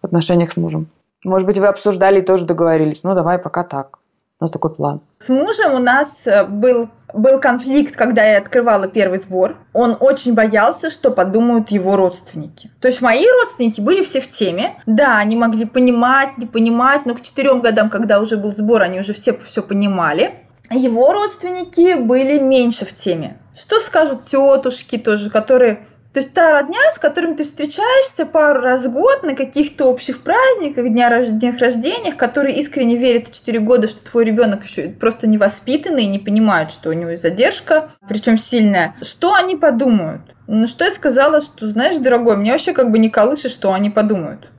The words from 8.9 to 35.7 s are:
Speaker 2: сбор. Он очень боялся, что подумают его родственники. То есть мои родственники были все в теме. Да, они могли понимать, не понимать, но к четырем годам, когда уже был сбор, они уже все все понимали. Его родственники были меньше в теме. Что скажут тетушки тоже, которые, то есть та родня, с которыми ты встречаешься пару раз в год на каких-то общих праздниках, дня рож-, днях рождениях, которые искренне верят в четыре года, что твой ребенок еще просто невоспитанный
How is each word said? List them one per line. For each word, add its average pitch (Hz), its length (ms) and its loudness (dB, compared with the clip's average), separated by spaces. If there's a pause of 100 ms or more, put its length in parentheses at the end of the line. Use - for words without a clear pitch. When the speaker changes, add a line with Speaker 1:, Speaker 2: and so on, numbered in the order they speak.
Speaker 2:
сбор. 185 360 -2 (160)
Он 233 300 0
очень 262 320 0
боялся, 220 560 2
что 269 220 -2
подумают 214 580 0
его 196 260 0
родственники. 180 760 -4 (120)
То 254 80 2
есть 247 100 -2
мои 247 240 2 (160)
родственники 233 400 -2
были 359 240 0
все 277 160 -4
в 262 100 -10
теме. 185 440 -4 (120)
Да, 226 320 2
они 214 200 0
могли 226 260 0
понимать, 254 760 2
не 240 80 -10
понимать, 240 600 0
но 240 100 -4
к - 60 -16
четырем 262 400 0
годам, 220 280 2
когда 208 300 0
уже 220 160 -2
был 202 180 -6
сбор, 214 280 2
они 277 180 -2
уже 208 140 -6
все - 180 -2 (160)
все 208 160 -6
понимали. 196 680 0 (360)
Его 254 440 2
родственники 359 800 0
были 262 420 0
меньше 254 480 0
в - 80 -18
теме. 165 440 -6 (180)
Что - 240 -2
скажут 311 460 -2
тетушки 269 720 0
тоже, 208 320 -4
которые, 220 560 2 (280)
то 269 60 0
есть 277 140 -8
та 330 180 4
родня, 302 280 0 (140)
с - 60 -14
которыми 330 360 -2
ты 294 80 -6
встречаешься 392 840 -2
пару 294 360 2
раз 254 240 0
в 254 60 -2
год 494 320 2
на 285 120 -4
каких-то 285 500 -2
общих 254 360 -2
праздниках, 359 680 0
дня 240 220 2
рож-, 240 200 2
днях 240 300 -2
рождениях, 277 580 -2
которые 269 380 -2
искренне 254 420 -2
верят 240 300 0
в - 60 -20
четыре 233 260 -6
года, 214 280 2
что - 160 -10
твой 233 220 0
ребенок 214 380 0
еще 165 280 -10
просто 226 360 -4
невоспитанный 247 760 0